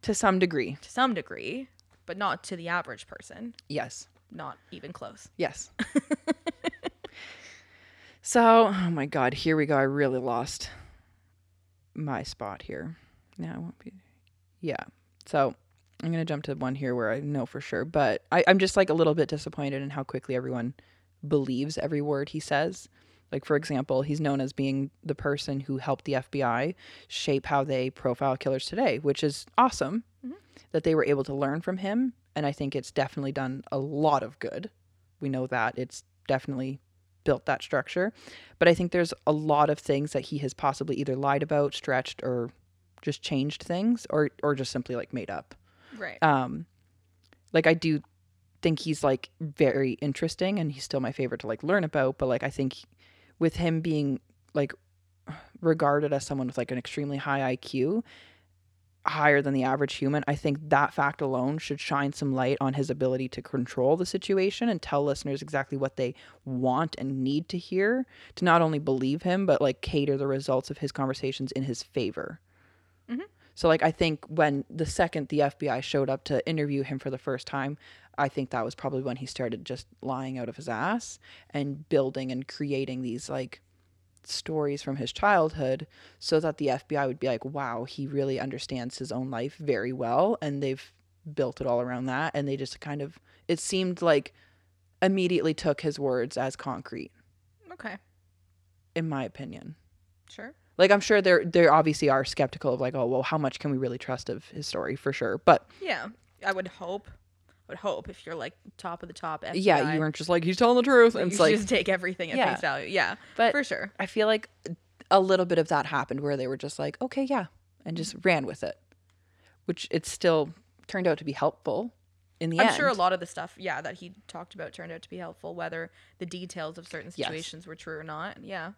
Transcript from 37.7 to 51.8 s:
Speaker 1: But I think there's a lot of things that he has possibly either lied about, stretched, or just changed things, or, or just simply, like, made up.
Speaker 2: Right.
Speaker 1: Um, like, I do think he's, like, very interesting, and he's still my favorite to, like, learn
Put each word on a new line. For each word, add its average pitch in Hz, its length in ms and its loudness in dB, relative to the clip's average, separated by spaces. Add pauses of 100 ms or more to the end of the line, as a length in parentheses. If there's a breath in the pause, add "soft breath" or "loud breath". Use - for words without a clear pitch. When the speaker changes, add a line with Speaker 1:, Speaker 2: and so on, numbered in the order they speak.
Speaker 1:
But 165 100 8
I 170 60 10
think 175 180 0
there's 170 200 2 (140)
a 151 60 4
lot 151 360 4
of 147 100 2
things 147 340 -2
that 131 100 -2
he 143 160 -6
has 135 160 -4
possibly 135 420 -2
either 139 180 -2
lied 139 280 0
about, 147 320 0
stretched, - 480 -2
or 123 260 -2 (540)
just - 180 -6
changed 143 420 -4
things, 214 460 0
or, 151 220 2 (120)
or 147 120 2
just 131 180 -4
simply, 127 240 -4
like, - 160 -8
made 113 160 -6
up. - 260 -10 (440 loud breath)
Speaker 2:
Right. 185 240 -6
Speaker 1:
Um, 143 420 2 (880)
like, 165 140 6
I 160 80 8
do 156 260 0 (600)
think 160 180 2
he's, 156 240 -2
like, 135 240 2 (140)
very 139 580 2
interesting, 170 580 -2
and 156 140 -2
he's 131 120 -12
still 139 160 -2
my 131 120 -2
favorite 123 300 -4
to, - 60 -8
like, 113 140 -4
learn 180 220 2